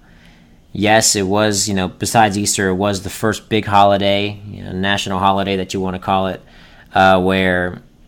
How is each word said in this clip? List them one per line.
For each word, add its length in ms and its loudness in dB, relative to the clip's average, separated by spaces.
Yes, 380 2
it 120 0
was, 420 0
you 60 -4
know, 120 0
besides 500 0
Easter, 320 -2
it 60 0
was 280 -2
the 80 -10
first 380 -4
big 160 0
holiday, 840 2
you 160 -16
know, 80 -12
national 480 -2
holiday 360 2
that 160 -6
you 80 -4
wanna 200 -4
call 260 0
it, 160 -6
uh, 280 6
where 580 0